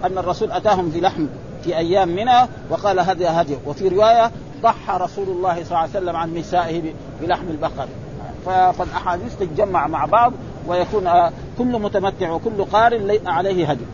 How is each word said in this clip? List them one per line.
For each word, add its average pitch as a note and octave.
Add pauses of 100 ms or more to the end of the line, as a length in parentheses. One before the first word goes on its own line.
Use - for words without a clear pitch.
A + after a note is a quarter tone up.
أن F#3
الرسول F3+
أتاهم F#3
في E3
لحم E3 (360)
في E3
أيام F3
منى A#3+ (200)
وقال: F#3
"هذه F3
هدي". C#3+ (100)
وفي E3
رواية: A3+ (320)
"ضحى A3
رسول F#3
الله F3+
صلى E3+
الله E3+
عليه D#3+
وسلم F3+
عن E3
نسائه E3+
ب-، D#3 (280)
بلحم F3
البقر". D#3 (580)
ف-، F3
فالأحاديث F3+
تتجمع F3
مع D3+
بعض، A#3+ (340)
ويكون، F3+
آه، E3+ (260)
كل B3
متمتع F#3+
وكل G3
قارن A3
لي-، G#3+
عليه F3+
هدي. B2+